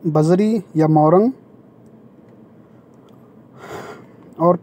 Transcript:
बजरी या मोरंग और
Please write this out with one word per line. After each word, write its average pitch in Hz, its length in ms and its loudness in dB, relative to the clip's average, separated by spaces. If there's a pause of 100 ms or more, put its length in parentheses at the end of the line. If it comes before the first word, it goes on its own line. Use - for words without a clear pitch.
बजरी 185 540 0 (140)
या 156 120 2
मोरंग 156 440 2 (3000)
और 175 240 2